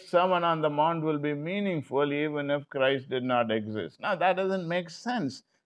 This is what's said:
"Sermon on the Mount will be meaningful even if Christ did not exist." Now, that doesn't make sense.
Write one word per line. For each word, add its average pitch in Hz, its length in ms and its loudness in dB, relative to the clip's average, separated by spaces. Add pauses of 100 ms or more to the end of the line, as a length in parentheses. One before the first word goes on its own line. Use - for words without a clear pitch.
"Sermon 180 360 4
on 165 180 2
the 151 80 2
Mount 156 340 2
will 156 160 0
be 147 160 -2
meaningful 151 760 -2
even 147 380 -2
if 143 200 -2
Christ 135 400 0
did 127 140 -2
not 120 280 2
exist." 107 480 -4
Now, 202 160 -2
that 175 220 2
doesn't 190 300 -2
make 170 220 -2
sense. 202 540 -6 (220)